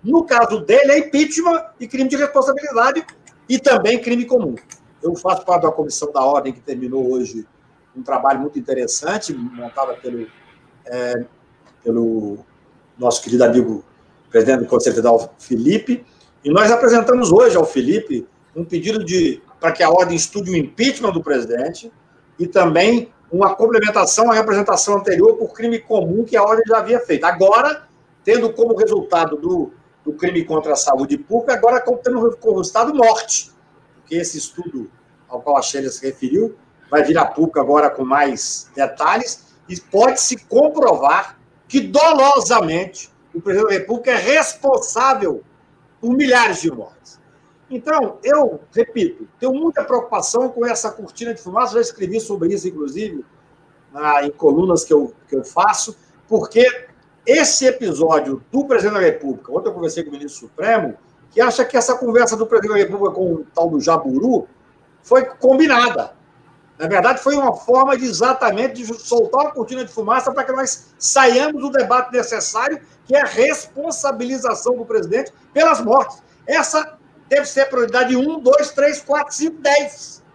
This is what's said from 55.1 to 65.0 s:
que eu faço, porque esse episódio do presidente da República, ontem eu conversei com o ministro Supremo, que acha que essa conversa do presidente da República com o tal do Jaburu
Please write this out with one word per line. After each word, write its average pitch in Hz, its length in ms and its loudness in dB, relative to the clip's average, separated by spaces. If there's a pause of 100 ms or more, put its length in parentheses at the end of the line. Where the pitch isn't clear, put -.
que 135 80 -4
eu 135 80 -6
faço, 202 500 -2 (320)
porque - 600 0 (360)
esse 269 400 2
episódio 160 840 0
do 277 140 0
presidente 214 300 0
da 196 40 0
República, 139 540 -2
ontem 190 160 -2
eu - 40 -8
conversei 165 300 -6
com 147 60 -12
o 143 40 -12
ministro 139 360 -16
Supremo, 185 480 -2 (320)
que - 100 -2
acha 247 240 2
que 247 140 -2
essa 240 200 0
conversa 233 380 2
do 220 100 -4
presidente 214 280 0
da 202 60 2
República 196 360 0
com 180 200 -2
o 156 100 -10 (100)
tal 170 140 0
do 151 100 -2
Jaburu 165 680 0 (520)